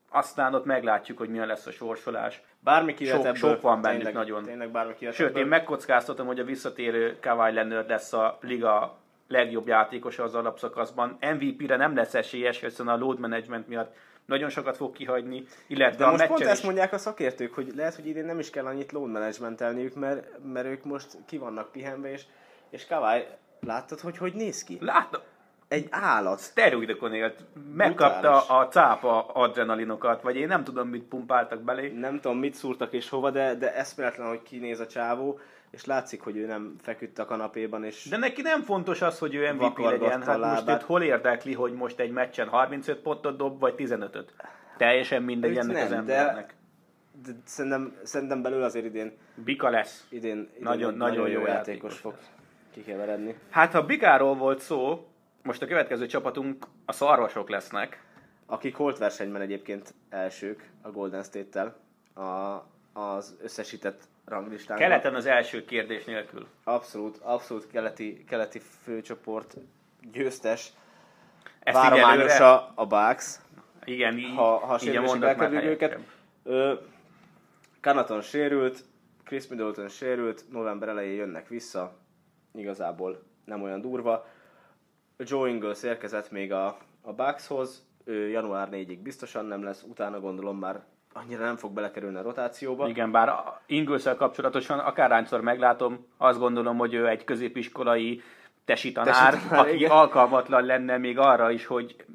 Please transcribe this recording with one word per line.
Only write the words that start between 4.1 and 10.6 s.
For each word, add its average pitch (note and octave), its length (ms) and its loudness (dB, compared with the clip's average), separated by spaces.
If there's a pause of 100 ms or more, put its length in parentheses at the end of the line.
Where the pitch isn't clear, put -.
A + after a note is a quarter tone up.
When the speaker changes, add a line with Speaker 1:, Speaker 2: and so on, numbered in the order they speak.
Speaker 1:
nagyon. G#2+ 300 -4
Speaker 2:
tényleg A#2 260 -12
bármi A2+ 240 -4
kijöhet A#2+ 240 -8
Speaker 1:
Sőt, D#3 100 4
Speaker 2:
ebből. C#3 140 0
Speaker 1:
én C#3 60 0
megkockáztatom, C#3+ 760 2
hogy B2+ 140 -4
a B2 40 -2
visszatérő A#2+ 760 -2
Kawhi A#2 320 2
Leonard A2 360 -2
lesz A2+ 240 -2
a A2+ 280 2
liga A#2 580 0 (300)
legjobb A#2 380 0
játékosa A#2+ 560 0
az A#2 120 -4
alapszakaszban. A#2+ 840 -4